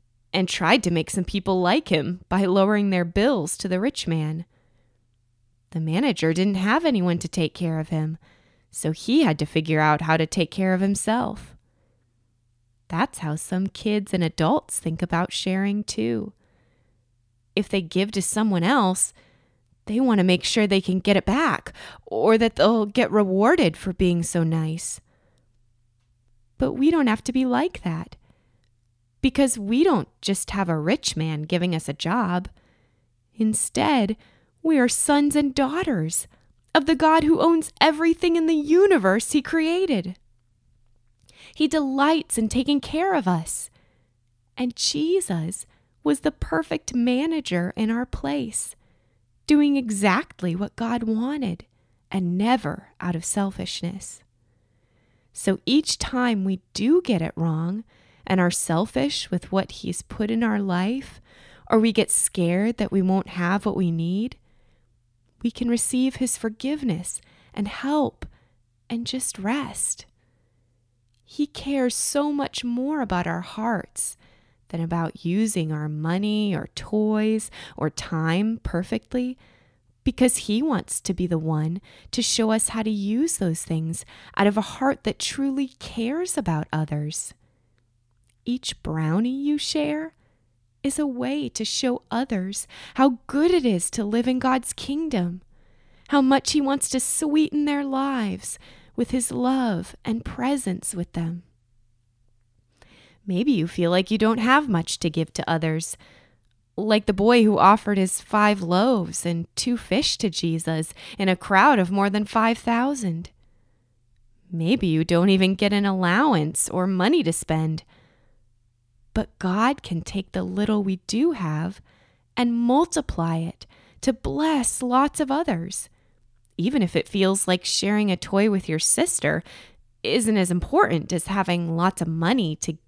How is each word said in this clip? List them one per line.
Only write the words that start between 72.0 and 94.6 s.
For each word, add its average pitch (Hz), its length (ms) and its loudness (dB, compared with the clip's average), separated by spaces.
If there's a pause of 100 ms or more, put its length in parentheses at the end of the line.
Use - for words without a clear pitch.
much 285 320 -4
more 254 380 -2
about 185 260 -2
our 170 140 -4
hearts - 760 -6 (520)
than 165 120 -4
about 165 420 -4
using 180 480 0
our 151 160 -4
money 190 680 -2
or - 180 -6
toys 214 800 0 (260)
or 151 140 -2
time 175 720 -2
perfectly, 247 760 -4 (640)
because 254 340 4
he 220 260 0
wants - 360 -2
to - 140 -4
be 180 140 -2
the 170 100 0
one 160 420 0 (300)
to 247 140 -2
show 220 260 0
us 220 200 0
how 226 120 -4
to 214 80 -2
use 214 480 0
those 170 240 -2
things 160 420 -4 (320)
out 202 120 6
of 208 100 2
a 220 40 2
heart - 420 -2
that - 160 -4
truly 269 480 -4 (100)
cares 302 640 -6
about 160 340 -2
others. 151 640 -4 (1080)
Each - 380 -6
brownie 160 460 0
you 285 280 -2
share 302 560 -4 (720)
is 277 160 -2
a 294 80 0
way 254 420 -4
to - 160 -6
show 247 460 -2
others 202 560 -4 (260)
how 262 320 4
good 294 240 2
it 349 160 4
is 185 240 2
to 233 140 -4
live 226 240 0
in 254 100 2
God's 254 340 0